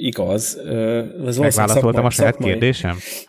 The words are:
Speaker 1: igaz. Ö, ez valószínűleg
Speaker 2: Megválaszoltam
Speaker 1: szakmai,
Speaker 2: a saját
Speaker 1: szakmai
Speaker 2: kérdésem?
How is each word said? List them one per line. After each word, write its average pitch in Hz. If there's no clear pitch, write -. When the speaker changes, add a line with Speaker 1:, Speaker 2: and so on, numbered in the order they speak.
Speaker 1:
igaz. 110
Ö, 113
ez 113
valószínűleg 123
Speaker 2:
Megválaszoltam 120
Speaker 1:
szakmai, 120
Speaker 2:
a 120
saját 117
Speaker 1:
szakmai 120
Speaker 2:
kérdésem? 113